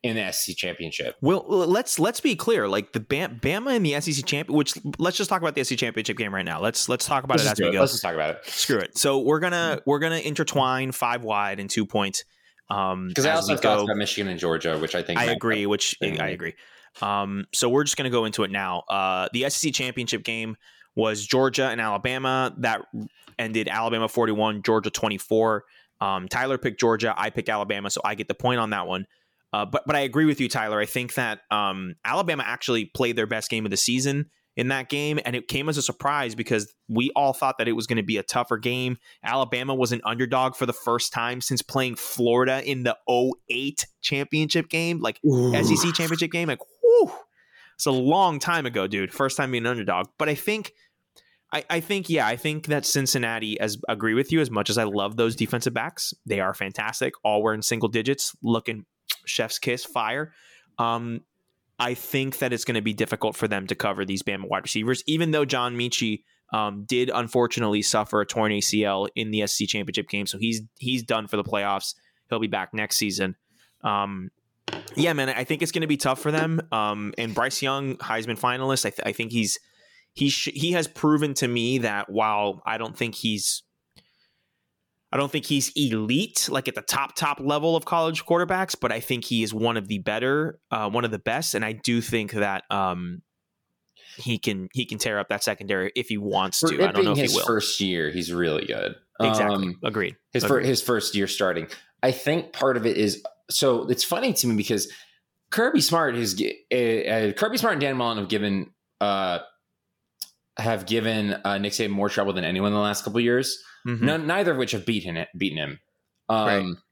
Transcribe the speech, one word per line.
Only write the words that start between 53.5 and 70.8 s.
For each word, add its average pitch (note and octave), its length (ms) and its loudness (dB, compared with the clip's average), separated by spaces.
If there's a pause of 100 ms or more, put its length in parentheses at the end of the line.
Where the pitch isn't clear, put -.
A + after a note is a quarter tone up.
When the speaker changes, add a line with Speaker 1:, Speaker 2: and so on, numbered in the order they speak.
Speaker 2:
as G2+ 180 -2 (100)
agree A2 260 0
with C3 180 2
you, D#3+ 100 4
as B2+ 100 0
much G#2 180 0
as G#2+ 80 2
I A#2 60 2
love G2+ 340 -2
those A#2 180 2
defensive A#2+ 380 0
backs, A#2+ 400 -4 (140)
they G#2 120 0
are F#2+ 140 0
fantastic. G#2+ 720 -4
All G#2+ 180 4
were G#2+ 140 4
in G#2+ 80 -6
single A2+ 260 0
digits, A#2 540 -2
looking A2+ 420 0 (400)
chef's - 340 -4
kiss A#2+ 260 -2
fire. B2+ 480 -4 (440)
Um, A#2 440 -2 (560)
I B2 160 0
think C3+ 460 -4
that B2+ 120 0
it's A2+ 140 -4
gonna A#2 160 -2
be G#2+ 120 -2
difficult G#2+ 420 -2
for A2 120 -2
them G2 200 -2
to G2+ 80 -2
cover G2 300 -2
these F#2+ 180 -4
Bama G2 240 -6
wide F#2+ 160 -2
receivers, A#2 440 -2
even D#3+ 240 2
though D3+ 140 2
John B2 320 -2
Mechie, A#2 460 -2 (280)
um, G#2 340 -2
did B2 280 2
unfortunately A#2 680 2
suffer G#2 400 0
a G2+ 40 2
torn G#2+ 260 0
A G#2 100 0
C G#2+ 220 2
L G2 320 0
in A2 160 -4
the G#2+ 100 0
S G2+ 200 -2
E G#2+ 40 0
C - 20 -6
championship G2+ 420 -4
game. G2+ 160 -4
So G2+ 120 -6
he's, A2 240 -2 (180)
he's B2+ 240 -2